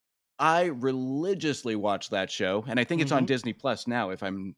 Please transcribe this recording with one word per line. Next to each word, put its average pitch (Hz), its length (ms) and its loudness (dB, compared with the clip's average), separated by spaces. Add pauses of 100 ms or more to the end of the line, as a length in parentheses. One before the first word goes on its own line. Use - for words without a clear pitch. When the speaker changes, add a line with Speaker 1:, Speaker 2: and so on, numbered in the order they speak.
(380)
Speaker 1:
I 165 280 4
religiously 135 1120 -2
watch 101 340 0
that 95 200 0
show, 101 380 0
and 120 120 0
I 120 40 4
think 165 180 0
it's 143 100 0
on 151 100 6
Speaker 2:
Mm-hmm. - 40 2
Speaker 1:
Disney 123 280 0
Plus - 340 -4
now, 117 240 -2
if 95 100 -8
I'm 95 360 -6